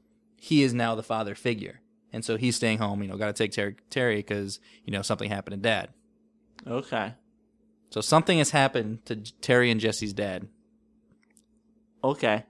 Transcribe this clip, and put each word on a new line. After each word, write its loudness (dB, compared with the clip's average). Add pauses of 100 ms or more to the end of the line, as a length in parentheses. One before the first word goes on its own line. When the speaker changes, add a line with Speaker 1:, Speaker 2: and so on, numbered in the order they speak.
(360)
Speaker 1:
he 4
is 4
now 0
the -4
father -4
figure. -4 (320)
And -8
so 0
he's 2
staying 0
home, -2
you -6
know, -8
"Gotta -2
take 0
Terry, -4 (160)
Terry, 0
'cause, -6 (240)
you -8
know, -2
something -4
happened -6
to -
Dad." 0 (760)
Speaker 2:
Okay. -4 (760)
Speaker 1:
So -4
something 4
has 2
happened 2
to -6
J-, -14 (100)
Terry 4
and 0
Jesse's -2
dad. -6 (1600)
Speaker 2:
Okay. 0